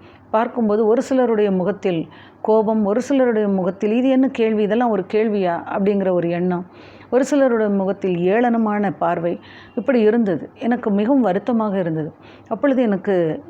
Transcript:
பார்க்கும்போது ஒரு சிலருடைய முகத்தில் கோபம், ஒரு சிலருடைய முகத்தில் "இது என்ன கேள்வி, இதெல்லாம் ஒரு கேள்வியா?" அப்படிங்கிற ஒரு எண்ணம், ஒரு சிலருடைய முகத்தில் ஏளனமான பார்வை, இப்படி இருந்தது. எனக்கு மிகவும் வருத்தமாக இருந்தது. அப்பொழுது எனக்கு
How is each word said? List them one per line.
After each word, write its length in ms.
பார்க்கும்போது 560
ஒரு 160
சிலருடைய 480
முகத்தில் 580
கோபம், 420
ஒரு 160
சிலருடைய 480
முகத்தில் 440
"இது 160
என்ன 200
கேள்வி, 340
இதெல்லாம் 280
ஒரு 220
கேள்வியா?" 500
அப்படிங்கிற 380
ஒரு 200
எண்ணம், 360
ஒரு 140
சிலருடைய 480
முகத்தில் 440
ஏளனமான 840
பார்வை, 420
இப்படி 260
இருந்தது. 540
எனக்கு 360
மிகவும் 300
வருத்தமாக 580
இருந்தது. 340
அப்பொழுது 340
எனக்கு 680